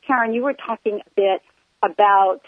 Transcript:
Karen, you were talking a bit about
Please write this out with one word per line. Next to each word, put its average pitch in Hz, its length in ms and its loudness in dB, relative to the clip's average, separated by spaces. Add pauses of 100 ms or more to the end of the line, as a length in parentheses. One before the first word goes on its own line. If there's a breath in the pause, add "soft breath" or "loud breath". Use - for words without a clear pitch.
Karen, 233 260 -2
you 240 100 -4
were 277 100 -4
talking 220 520 -8
a - 40 -20
bit 196 320 -2 (420)
about 196 640 2